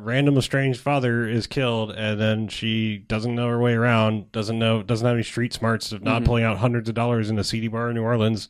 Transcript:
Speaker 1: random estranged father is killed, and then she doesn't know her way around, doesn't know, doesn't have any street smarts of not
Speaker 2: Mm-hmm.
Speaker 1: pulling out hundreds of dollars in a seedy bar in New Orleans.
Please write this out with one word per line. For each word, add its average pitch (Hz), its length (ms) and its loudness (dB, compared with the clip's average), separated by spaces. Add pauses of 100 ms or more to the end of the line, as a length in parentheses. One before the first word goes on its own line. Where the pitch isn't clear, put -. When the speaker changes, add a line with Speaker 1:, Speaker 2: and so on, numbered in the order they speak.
Speaker 1:
random 135 380 2
estranged 135 400 0
father 120 500 0
is 113 160 0
killed, 113 460 -2
and 107 280 -4
then 110 280 0
she 110 500 -2
doesn't 110 380 -4
know 120 120 -2
her 120 140 0
way 120 120 4
around, 110 580 2
doesn't 113 260 -2
know, 113 240 2
doesn't 110 240 -2
have 120 100 4
any 117 60 0
street 117 320 -4
smarts 113 380 -2
of 101 100 -10
not 110 140 0
Speaker 2:
Mm-hmm. 120 100 0
Speaker 1:
pulling 117 200 4
out 107 120 0
hundreds 117 320 0
of 110 60 -2
dollars 117 340 0
in 110 80 0
a 101 60 2
seedy 113 240 -2
bar 117 220 -4
in 117 60 -4
New 117 60 -2
Orleans. 110 480 2